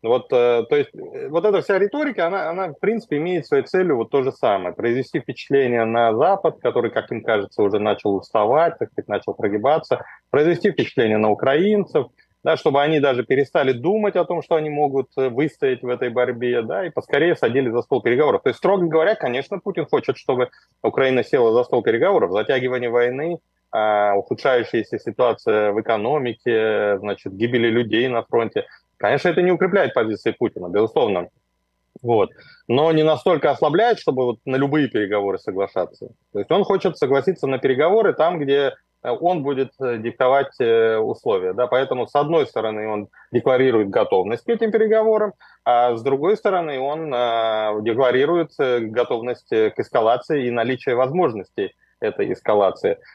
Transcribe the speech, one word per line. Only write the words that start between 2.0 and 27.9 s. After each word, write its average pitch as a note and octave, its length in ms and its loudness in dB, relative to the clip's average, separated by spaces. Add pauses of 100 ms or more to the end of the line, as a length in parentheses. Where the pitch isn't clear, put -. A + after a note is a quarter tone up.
она, F3+ 220 -4
она, F3+ 200 -6
в C#3 100 -16
принципе, G3 380 -4
имеет E3 300 -4
своей C3+ 160 2
целью F3+ 340 0
вот A2+ 140 -4
то C3+ 120 2
же C3 80 -2
самое. F#2+ 440 -2
Произвести A#2+ 440 -2
впечатление B2+ 680 0
на A2+ 300 2
Запад, F3+ 460 2
который, A#2 300 0
как - 200 -4
им A#2 120 -6
кажется, G#2 400 0
уже G2+ 160 2
начал G#2 360 0
уставать, A#2 640 0
так A2 120 -6
сказать, - 180 -10
начал G2+ 240 -4
прогибаться. A#2 680 0 (300)
Произвести E3 420 2
впечатление A2 460 0
на G#2+ 140 2
украинцев, D#3+ 760 0 (380)
да, D#3 120 2
чтобы C#3+ 240 2
они D3+ 200 2
даже B2+ 240 2
перестали C3+ 480 0
думать G3 420 -2
о F3 100 2
том, F3 160 -4
что E3+ 140 -2
они D#3 140 -2
могут, C#3 480 -2
э, C3 120 0
выстоять C3 540 -2
в B2 60 -6
этой B2 200 -2
борьбе, A#2+ 520 -2
да, F3 240 -6
и D#3+ 60 -8
поскорее D#3+ 440 0
садились B2 380 0
за A#2+ 80 0
стол B2 200 -2
переговоров. C3 420 2
То C3+ 60 2
есть, - 100 -4
строго F#3+ 280 2
говоря, D#3+ 280 2
конечно, C#3 440 -6
Путин F3+ 260 -4
хочет, - 320 -2
чтобы B2+ 320 -2 (320)
Украина B2+ 440 2
села A#2+ 280 4
за B2 120 4
стол A#2+ 180 0
переговоров. A#2 480 2
Затягивание B2+ 580 -2
войны, B2+ 500 0 (320)
а, G#2 440 2
ухудшающаяся A#2+ 840 -2
ситуация G#2+ 760 0
в G#2+ 80 -2
экономике, A2 1160 -2
значит, G2 360 -8
гибели A#2+ 340 0
людей A#2 380 0